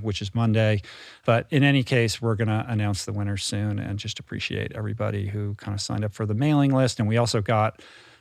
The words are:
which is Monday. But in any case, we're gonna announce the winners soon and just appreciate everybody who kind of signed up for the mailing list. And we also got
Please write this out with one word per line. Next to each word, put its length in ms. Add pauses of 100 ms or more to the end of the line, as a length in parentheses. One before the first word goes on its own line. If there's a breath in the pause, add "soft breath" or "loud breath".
which 200
is 140
Monday. 460 (420 loud breath)
But 260
in 140
any 180
case, 400
we're 140
gonna 320
announce 380
the 80
winners 320
soon 340
and 180
just 220
appreciate 560
everybody 520
who 280
kind 180
of 60
signed 240
up 100
for 120
the 80
mailing 380
list. 280
And 80
we 80
also 260
got 400 (400 loud breath)